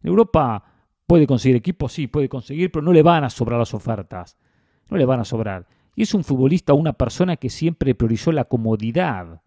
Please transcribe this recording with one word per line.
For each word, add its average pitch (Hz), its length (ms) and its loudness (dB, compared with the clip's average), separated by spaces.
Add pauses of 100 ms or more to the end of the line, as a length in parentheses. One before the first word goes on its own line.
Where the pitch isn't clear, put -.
En 165 60 -4
Europa 160 540 2 (480)
¿Puede 156 160 6
conseguir 131 300 2
equipo? 147 320 -6
Sí, 143 180 -8
puede 139 220 -4
conseguir, 151 420 -6
pero 151 140 -6
no 180 80 4
le 156 100 8
van 160 220 4
a 120 40 -4
sobrar 117 300 -4
las 117 140 -2
ofertas. 101 640 -10 (520)
No - 60 -6
le 160 80 2
van 127 160 0
a 110 60 -4
sobrar. 107 420 -6 (260)
Y 220 100 -2
es - 100 -4
un 185 100 -2
futbolista, 143 500 0
una 151 200 0
persona 160 420 -2
que 127 140 -8
siempre 156 460 -2
priorizó 113 360 -2
la 143 140 -2
comodidad. 110 1000 -4